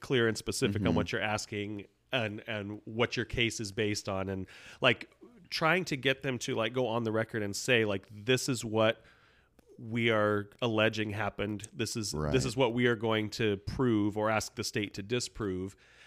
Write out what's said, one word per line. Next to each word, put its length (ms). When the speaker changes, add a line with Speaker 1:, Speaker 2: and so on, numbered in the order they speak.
Speaker 1:
clear 280
and 100
specific 440
on 60
Speaker 2:
Mm-hmm. 80
Speaker 1:
what 160
you're 100
asking 640
and, 340
and 380
what 320
your 100
case 340
is 120
based 360
on." 200
And, 180
like, 260
trying 360
to 100
get 260
them 180
to, 140
like, 200
go 120
on 180
the 80
record 300
and 140
say, 300
like, 280
"This 360
is 140
what 380
we 300
are 380
alleging 500
happened. 640
This 220
is, 180
Speaker 2:
Right. 200
Speaker 1:
this 120
is 120
what 180
we 120
are 100
going 340
to 280
prove 600
or 100
ask 280
the 80
state 300
to 100
disprove." 720